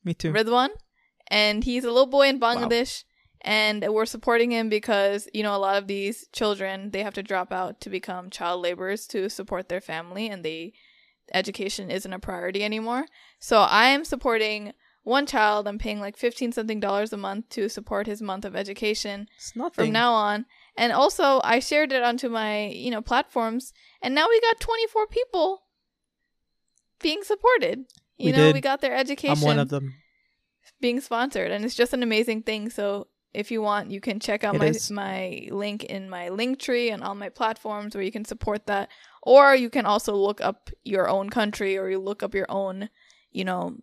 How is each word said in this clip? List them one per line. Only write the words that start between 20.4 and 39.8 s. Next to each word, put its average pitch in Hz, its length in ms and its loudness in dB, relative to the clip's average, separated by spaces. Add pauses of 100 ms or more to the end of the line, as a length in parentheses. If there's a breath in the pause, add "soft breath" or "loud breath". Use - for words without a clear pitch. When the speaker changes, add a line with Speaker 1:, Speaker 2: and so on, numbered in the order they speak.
Speaker 2:
And 233 160 2
also, 277 520 4
I 233 160 4
shared 294 320 2
it 254 100 2
onto 240 260 0
my, 214 400 -2
you - 220 -6
know, 220 120 -4
platforms, 240 680 -2 (300 soft breath)
and 254 120 -2
now 311 140 4
we 466 120 6
got 453 200 2
twenty-four 453 480 0
people 381 540 0 (1400)
being 320 220 0
supported. 381 640 2 (320)
You 269 100 -2
Speaker 1:
We 156 60 4
Speaker 2:
know, 151 140 8
Speaker 1:
did. 156 80 8
Speaker 2:
we 147 60 0
got 277 200 0
their 262 120 0
Speaker 1:
I'm 254 60 0
one - 20 2 (100)
Speaker 2:
education 151 480 2
Speaker 1:
of 143 120 0
them. 139 240 -6 (840)
Speaker 2:
being 240 200 0
sponsored, 233 500 -4
and 208 140 -4
it's 247 100 -6
just 240 180 2
an 254 100 -2
amazing 226 400 0
thing. 220 280 -6
So 202 380 -4 (240)
if 208 180 -6
you 226 120 -2
want, 208 280 -2
you 196 100 -8
can 214 200 -4
check 214 240 -2
out 208 100 0
Speaker 1:
It 156 40 2
Speaker 2:
my, 156 80 4
Speaker 1:
is. - 240 0
Speaker 2:
my 190 600 -6
link 208 340 -6
in 190 240 -10
my 180 200 -10
link 240 320 -4
tree 240 300 0
and 208 120 -8
all 196 140 -6
my 202 120 -10
platforms 214 640 -6
where 202 100 -4
you 196 80 -4
can 214 120 -8
support 214 420 -6
that. 196 220 -2 (340 loud breath)
Or 277 320 10
you 247 160 2
can 240 160 0